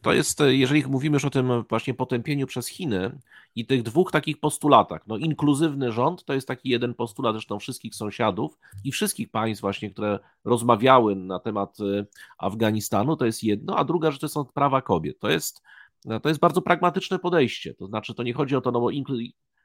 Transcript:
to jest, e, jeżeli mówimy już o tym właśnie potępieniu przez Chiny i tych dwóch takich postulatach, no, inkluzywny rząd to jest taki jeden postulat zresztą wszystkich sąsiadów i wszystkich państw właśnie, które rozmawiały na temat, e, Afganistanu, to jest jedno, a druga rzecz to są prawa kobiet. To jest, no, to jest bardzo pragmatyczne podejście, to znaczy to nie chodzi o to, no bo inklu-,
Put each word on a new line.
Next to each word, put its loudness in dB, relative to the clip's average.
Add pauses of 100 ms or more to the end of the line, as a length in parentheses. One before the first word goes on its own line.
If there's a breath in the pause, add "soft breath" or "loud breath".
to 2
jest, 2
e, 6
jeżeli 4
mówimy 0
już 2
o 0
tym 2
właśnie -2
potępieniu -2
przez -8
Chiny -4 (360 soft breath)
i -6
tych 2
dwóch 0
takich -2
postulatach, 4
no, -6
inkluzywny 0
rząd -2
to -4
jest -4
taki -6
jeden 0
postulat -2
zresztą -8
wszystkich -12
sąsiadów -2 (260 soft breath)
i -4
wszystkich -4
państw -4
właśnie, -4
które -4 (240 soft breath)
rozmawiały 6
na -6
temat, -6
e, -2 (320 loud breath)
Afganistanu, 0
to -2
jest -2
jedno, 0
a 2
druga 0
rzecz -10
to -6
są -4
prawa 0
kobiet. -2
To -2
jest, -2 (440 loud breath)
no, -6
to -2
jest 0
bardzo 4
pragmatyczne 0
podejście, 0
to -14
znaczy -8
to -8
nie -4
chodzi -2
o 2
to, -2
no 0
bo 0
inklu-, -6 (340)